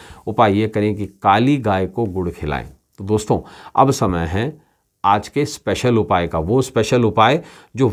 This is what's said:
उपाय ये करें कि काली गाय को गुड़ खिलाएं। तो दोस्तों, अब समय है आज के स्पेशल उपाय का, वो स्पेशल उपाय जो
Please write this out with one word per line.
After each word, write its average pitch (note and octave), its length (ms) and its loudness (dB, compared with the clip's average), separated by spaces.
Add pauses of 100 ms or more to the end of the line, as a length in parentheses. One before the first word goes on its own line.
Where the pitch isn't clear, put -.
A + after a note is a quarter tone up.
(280)
उपाय G#2+ 300 2
ये G#2+ 100 0
करें G#2 280 -2
कि G2+ 100 -6 (180)
काली A#2 360 4
गाय F#2+ 280 -2
को A#2 180 -4
गुड़ F#2 240 -4
खिलाएं। C#2+ 360 -6 (340)
तो G2+ 40 -12
दोस्तों, G#2 360 0 (360)
अब C3+ 160 4
समय F2+ 360 0
है A2 440 -6 (320)
आज G#2 240 2
के C#3+ 180 -2
स्पेशल A2+ 520 -2
उपाय F2+ 300 0
का, E2 120 -4
वो G#2 220 0
स्पेशल A#2+ 420 0
उपाय A#2 380 2 (340)
जो A#2+ 180 2